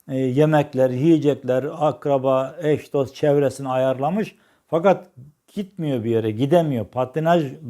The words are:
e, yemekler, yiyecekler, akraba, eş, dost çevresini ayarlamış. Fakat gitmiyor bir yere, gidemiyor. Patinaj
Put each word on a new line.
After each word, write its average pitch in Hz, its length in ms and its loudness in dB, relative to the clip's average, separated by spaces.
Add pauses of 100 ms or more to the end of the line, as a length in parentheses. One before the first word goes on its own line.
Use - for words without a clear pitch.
e, 135 100 -6
yemekler, 135 720 2
yiyecekler, 135 760 2 (120)
akraba, 135 800 0
eş, 151 320 -2
dost 135 220 -2
çevresini 143 540 0
ayarlamış. 131 680 -2 (320)
Fakat 175 420 0 (440)
gitmiyor 151 500 -6
bir 113 80 -2
yere, 113 200 0
gidemiyor. 135 540 0
Patinaj 156 580 -2 (260)